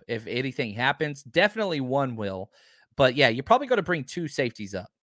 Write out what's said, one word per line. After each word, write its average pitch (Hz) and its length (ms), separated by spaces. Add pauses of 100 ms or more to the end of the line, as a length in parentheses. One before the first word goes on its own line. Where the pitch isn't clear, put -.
if 113 180
anything 123 480
happens. 139 480
Definitely 180 580
one 131 360
will. 98 340 (460)
But, 131 180
yeah, 135 140
you're 120 160
probably 262 240
gonna 226 140
bring 165 200
two 165 240
safeties 113 480
up 92 160 (120)